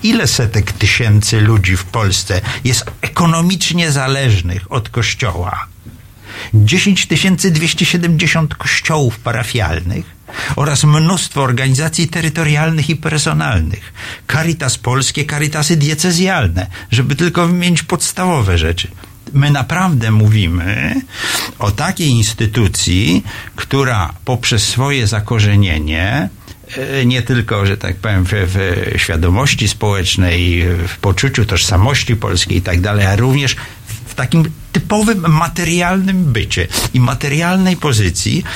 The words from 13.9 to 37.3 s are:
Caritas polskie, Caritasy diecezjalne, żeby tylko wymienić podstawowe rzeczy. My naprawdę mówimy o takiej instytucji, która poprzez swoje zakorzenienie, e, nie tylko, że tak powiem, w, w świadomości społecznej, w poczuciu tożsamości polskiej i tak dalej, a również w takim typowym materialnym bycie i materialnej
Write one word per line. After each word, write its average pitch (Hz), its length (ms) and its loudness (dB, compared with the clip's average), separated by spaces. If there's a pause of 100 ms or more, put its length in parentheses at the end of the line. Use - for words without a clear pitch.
Caritas 160 460 0
polskie, 135 480 -2
Caritasy 151 520 -2
diecezjalne, 156 880 0 (240)
żeby 131 240 0
tylko 170 320 0
wymienić 175 360 2
podstawowe 156 760 0
rzeczy. 85 300 -2 (460)
My 143 180 4
naprawdę 143 600 0
mówimy 107 840 2 (640)
o 104 120 0
takiej 160 380 -2
instytucji, 113 1120 2 (320)
która 123 580 -2 (120)
poprzez 120 420 0
swoje 131 400 0
zakorzenienie, 104 1200 0 (480)
e, 135 280 -2
nie 123 160 2
tylko, 107 440 0
że 98 120 0
tak 92 180 -4
powiem, 95 320 0
w, - 20 -2 (680)
w - 40 0
świadomości 90 640 2
społecznej, 90 960 0 (240)
w - 100 -10
poczuciu 110 480 0
tożsamości 107 720 2
polskiej 92 420 -2
i 92 40 0
tak 90 200 0
dalej, 104 240 2
a 95 100 2
również 131 400 2 (500)
w - 100 -16
takim 160 280 2 (280)
typowym 208 600 0
materialnym 175 920 0 (100)
bycie 98 340 -2 (260)
i 127 60 2
materialnej 165 800 2